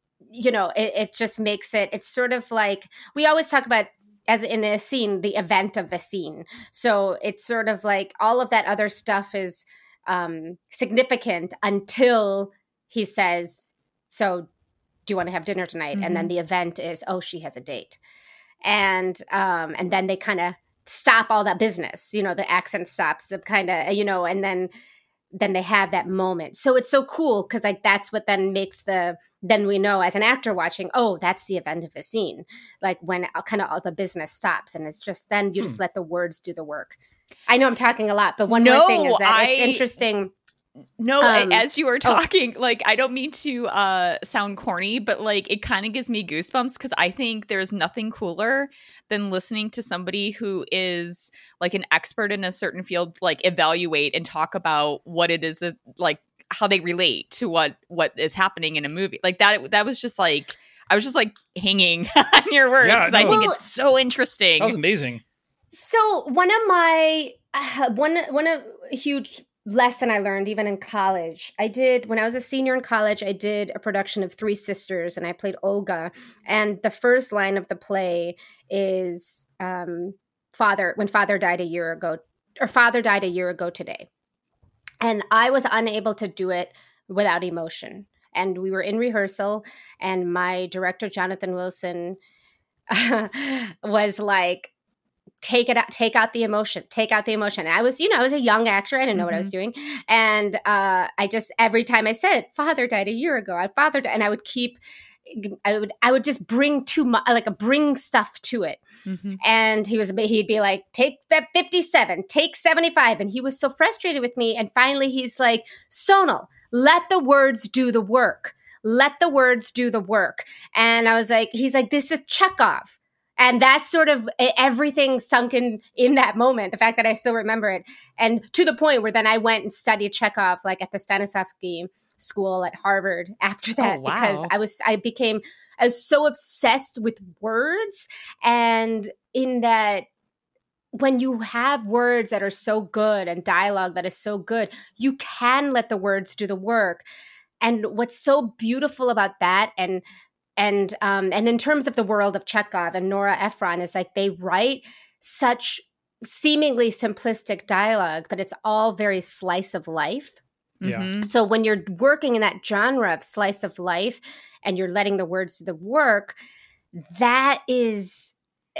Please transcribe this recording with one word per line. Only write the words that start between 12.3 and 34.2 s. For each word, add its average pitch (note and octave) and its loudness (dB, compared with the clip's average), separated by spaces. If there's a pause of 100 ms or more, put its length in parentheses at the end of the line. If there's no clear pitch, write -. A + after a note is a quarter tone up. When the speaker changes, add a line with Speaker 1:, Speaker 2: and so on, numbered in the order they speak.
Speaker 1:
he A3+ -4
says, F3 -4 (380)
"So F3+ -2 (580)
do - -6
you - 0
wanna F3+ -4
have F3 -6
dinner F#3 -4
tonight?" D#3 -8
And F3 -2
then F#3+ -2
Speaker 2:
Mm-hmm. - -4
Speaker 1:
the F3 -2
event E3+ -4
is, E3 -8
"Oh, F#3 -4
she F3 -12
has - -14
a B2+ -14
date." - -12 (680)
And, F#3+ 0 (120)
um, F3 -2
and F3+ -4
then F#3+ 0
they F#3+ -2
kinda F3+ -4 (280)
stop A3+ 2
all G#3+ 4
that G3 0
business, F3 -4
you G#3 -2
know, F#3 -2
the F#3 -6
accent F3+ -2
stops, D3+ -4
the F#3+ -10
kinda, F3+ -2
you G3+ 0
know, F#3+ 0
and F#3+ -2
then, F#3 -4 (640)
then G3 -2
they F#3 0
have F#3+ 0
that F3+ -2
moment. F#3 -4
So C4 2
it's B3+ 0
so C4+ 2
cool C4 -2
'cause, - -6
like, G3+ -4
that's G3+ 0
what G#3+ -6
then G3 0
makes F#3+ -6
the, F3 -2 (240)
then G#3 2
we G3 2
know G3 2
as F3+ 0
an G3+ 0
actor A#3+ 2
watching, F3 -4
"Oh, A3+ 2
that's F3+ -2
the F#3 -6
event E3 -6
of E3 -16
the D3 -12
scene." F#3 -6 (360)
Like, F#3 -2
when, F3+ -4
uh, - -4
kinda G3+ -4
all D#3+ -4
the F3 -6
business E3+ -8